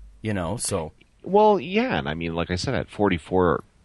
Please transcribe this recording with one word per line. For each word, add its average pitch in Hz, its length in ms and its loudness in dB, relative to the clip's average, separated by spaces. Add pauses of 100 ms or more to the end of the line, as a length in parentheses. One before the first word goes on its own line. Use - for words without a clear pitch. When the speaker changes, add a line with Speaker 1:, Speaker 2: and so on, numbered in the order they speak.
(220)
Speaker 1:
You 107 120 -4
know, 92 220 -2
so. 85 380 -4 (300)
Speaker 2:
Well, 208 360 4
yeah, 190 380 -2
and 69 100 -4
I 76 60 -2
mean, 82 220 -4
like 85 160 -2
I 90 40 0
said, 123 180 -4
at 85 160 -4
forty-four, 90 760 0 (180)